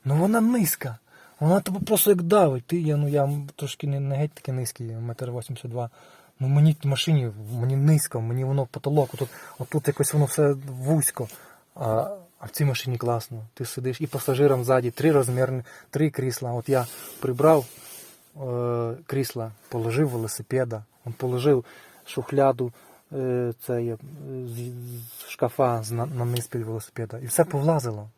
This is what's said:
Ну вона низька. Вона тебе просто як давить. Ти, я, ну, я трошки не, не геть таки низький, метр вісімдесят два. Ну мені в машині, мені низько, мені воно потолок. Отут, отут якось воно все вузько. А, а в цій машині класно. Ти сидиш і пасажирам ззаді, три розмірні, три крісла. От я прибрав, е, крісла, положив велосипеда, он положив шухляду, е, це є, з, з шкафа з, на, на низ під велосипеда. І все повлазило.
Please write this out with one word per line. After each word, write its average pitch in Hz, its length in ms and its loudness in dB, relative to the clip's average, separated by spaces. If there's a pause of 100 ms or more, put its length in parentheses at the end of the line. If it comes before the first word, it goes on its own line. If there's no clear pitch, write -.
Ну 139 120 2
вона 208 240 4
низька. 208 580 2 (420)
Вона 175 200 4
тебе 190 200 -4
просто 208 300 4
як 180 120 4
давить. 170 420 4
Ти, 175 160 -2
я, 151 160 2
ну, 147 120 2
я 143 220 2 (260)
трошки - 300 -8
не, 139 140 -2
не 139 160 -2
геть 151 160 -2
таки - 200 -8
низький, 120 380 -6
метр 117 400 -8
вісімдесят 120 400 -8
два. 117 200 -6 (500)
Ну 131 80 0
мені 151 340 6
в 143 40 -4
машині, 135 440 2 (220)
мені 123 240 0
низько, 147 440 4
мені 120 240 -2
воно 135 220 0
потолок. 143 480 0
Отут, 131 140 -4 (300)
отут 147 300 -2
якось - 240 0
воно 147 120 4
все 143 280 2 (160)
вузько. 131 600 0 (460)
А, 120 420 0 (220)
а - 80 -14
в - 40 -12
цій - 140 0
машині 127 340 -2
класно. 117 440 -4 (120)
Ти 127 100 -8
сидиш 127 360 -6
і 156 60 -2
пасажирам 135 580 2
ззаді, 127 260 4
три 156 220 2
розмірні, 127 500 2 (280)
три 147 200 0
крісла. 127 420 -4
От 120 160 -6
я 127 180 2 (340)
прибрав, 135 460 4 (760)
е, 120 520 -2 (120)
крісла, 117 440 -4 (180)
положив 120 400 0
велосипеда, 117 760 -4 (220)
он 117 60 -8
положив 127 520 2 (420)
шухляду, 131 680 0 (400)
е, 123 400 -2 (140)
це 120 160 -2
є, 117 140 -4 (500)
з, 117 80 -10 (640)
з - 100 -18
шкафа 120 540 0
з, 107 80 -8
на, 117 160 -2
на 127 180 -4
низ 120 220 -2
під 120 160 -6
велосипеда. 113 560 -8
І 127 80 -10
все 165 180 2
повлазило. 135 720 0